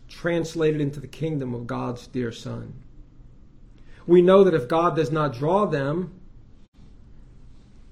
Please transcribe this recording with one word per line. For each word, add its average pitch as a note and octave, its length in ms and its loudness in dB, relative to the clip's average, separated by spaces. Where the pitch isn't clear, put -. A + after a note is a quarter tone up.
translated D#3+ 760 -2
into C#3+ 200 -4
the B2 80 -16
kingdom C#3 460 -6
of A#2+ 120 -10
God's B2+ 400 -8
dear B2 240 -4
Son. A#2 440 -12
We F3 160 8
know F#3+ 220 8
that E3+ 100 4
if - 140 -2
God E3+ 260 2
does D3+ 160 0
not D3+ 240 -2
draw E3+ 320 0
them, D3+ 460 -4